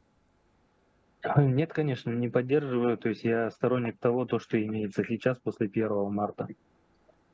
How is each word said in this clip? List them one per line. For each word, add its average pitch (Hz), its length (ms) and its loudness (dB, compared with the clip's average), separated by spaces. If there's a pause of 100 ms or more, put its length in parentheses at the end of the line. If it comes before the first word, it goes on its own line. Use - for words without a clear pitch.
(1400)
Нет, 143 360 4
конечно, 139 380 -2
не 120 180 0
поддерживаю. 123 680 2
То 113 120 -2
есть 104 140 -4
я 117 280 0
сторонник 120 480 -2
того, 123 260 2
то, 113 140 0
что - 200 -2
имеется 107 440 -2
сейчас 120 340 -2
после 110 300 -4
первого 104 420 0
марта. 101 380 -4 (880)